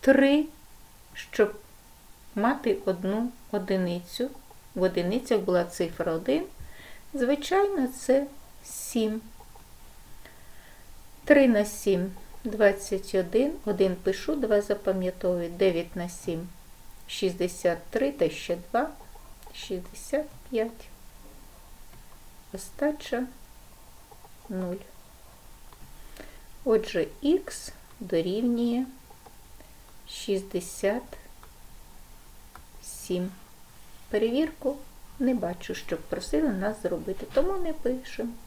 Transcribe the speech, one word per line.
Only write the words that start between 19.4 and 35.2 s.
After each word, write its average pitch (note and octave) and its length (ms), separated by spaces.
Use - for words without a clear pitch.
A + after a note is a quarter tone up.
шістдесят - 720
п'ять. A3+ 380
Остача — C4 720
нуль. F#3 280
Отже, A3 420
х - 500
дорівнює A#3 840
шістдесят G3 960
сім. F3+ 480
Перевірку B3+ 680
не B3+ 160